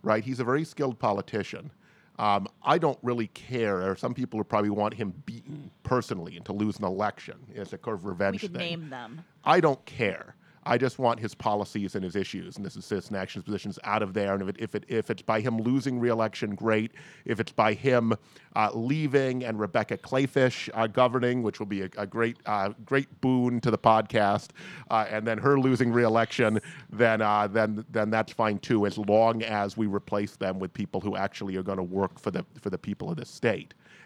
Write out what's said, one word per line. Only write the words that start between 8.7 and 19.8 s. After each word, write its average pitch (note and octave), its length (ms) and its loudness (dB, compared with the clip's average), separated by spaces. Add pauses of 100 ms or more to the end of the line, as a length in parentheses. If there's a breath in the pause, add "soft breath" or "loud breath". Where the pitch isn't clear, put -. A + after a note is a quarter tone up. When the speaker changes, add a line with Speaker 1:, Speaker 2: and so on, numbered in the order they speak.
Speaker 2:
name D3+ 80 -14
them. B2 340 -14 (200)
Speaker 1:
I E3 160 6
don't D#3 260 2
care. - 500 -4 (280 soft breath)
I B2 140 2
just B2+ 220 0
want A#2 200 2
his A2 140 -6
policies G#2 600 -2
and F#2+ 80 -2
his F2+ 120 -6
issues F#2 400 -6
and G#2 80 -10
his F#2 220 -12
citizen G2+ 300 -6
actions F#2+ 280 -6
positions G2+ 400 -8
out G#2+ 200 0
of F#2+ 100 -6
there. G2 220 0
And G2 80 -2
if F#2+ 60 -4
it, G2 100 -6
if A2 160 -8
it, G#2 120 -4
if A2+ 220 -2
it's G#2+ 140 -4
by A2+ 180 0
him A#2 160 0
losing B2 420 0
re-election, A2+ 540 0
great. A2 380 2 (340 loud breath)
If A2 140 -2
it's - 120 -2
by G#2+ 220 4
him, A#2+ 400 2 (420 loud breath)
uh, G#2+ 160 4
leaving C3 720 0
and A2+ 160 -4
Rebecca G#2+ 380 0